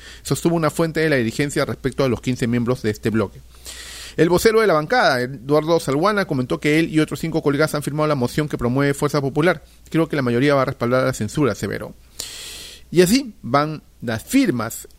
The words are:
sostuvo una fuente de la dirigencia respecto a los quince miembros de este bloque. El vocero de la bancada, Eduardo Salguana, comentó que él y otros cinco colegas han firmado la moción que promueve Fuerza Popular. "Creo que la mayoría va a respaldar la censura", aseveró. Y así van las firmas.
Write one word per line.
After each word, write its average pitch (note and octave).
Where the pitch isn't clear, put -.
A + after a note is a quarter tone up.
sostuvo E3+
una D#3+
fuente E3
de D#3
la D3
dirigencia C3+
respecto B2
a C3+
los A2
quince B2+
miembros A#2+
de G#2+
este -
bloque. G#2
El D#3+
vocero G#3+
de A3
la F3+
bancada, D#3
Eduardo C#3+
Salguana, F#3
comentó C#3+
que D3+
él E3
y D#3
otros D3+
cinco D#3+
colegas D3
han D3
firmado D3+
la D3+
moción C#3+
que -
promueve C3+
Fuerza D3
Popular. D3+
"Creo D#3+
que E3
la C#3
mayoría B2+
va C#3
a -
respaldar B2+
la B2+
censura", A2+
aseveró. G#2+
Y E3
así A3
van C#3+
las A2+
firmas. C3